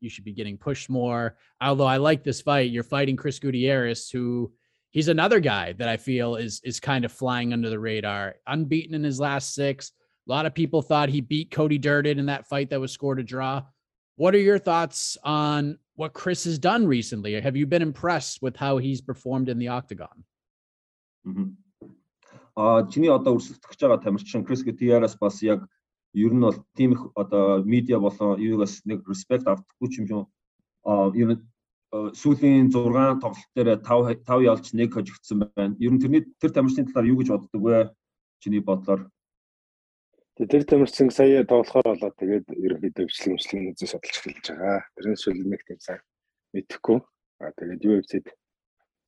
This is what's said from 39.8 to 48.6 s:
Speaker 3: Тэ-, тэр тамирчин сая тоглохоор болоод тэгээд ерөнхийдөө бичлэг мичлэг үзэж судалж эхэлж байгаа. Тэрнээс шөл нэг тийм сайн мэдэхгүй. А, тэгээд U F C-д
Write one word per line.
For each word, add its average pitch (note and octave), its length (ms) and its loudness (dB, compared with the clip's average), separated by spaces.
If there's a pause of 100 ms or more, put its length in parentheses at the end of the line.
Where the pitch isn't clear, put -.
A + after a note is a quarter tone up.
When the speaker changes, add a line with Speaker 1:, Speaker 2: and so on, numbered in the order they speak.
Speaker 3:
Тэ-, A2+ 100 -2
тэр C#3+ 180 4
тамирчин C#3 460 4
сая C3+ 340 6
тоглохоор A#2+ 500 4
болоод G2 240 -6
тэгээд G2+ 320 0
ерөнхийдөө F2+ 560 -2
бичлэг - 300 -4
мичлэг F#2+ 400 -6
үзэж F2+ 160 -8
судалж - 260 -10
эхэлж - 320 -14
байгаа. F#2+ 280 -2 (180)
Тэрнээс G#2 260 -4
шөл G2+ 240 -2
нэг G3 220 -6
тийм - 160 -14
сайн F2+ 160 -10 (560)
мэдэхгүй. - 420 0 (420)
А, D#2 140 -12
тэгээд F2+ 320 -6
U G#2 40 4 (100)
F F#2 100 -4
C-д - 160 -6 (800)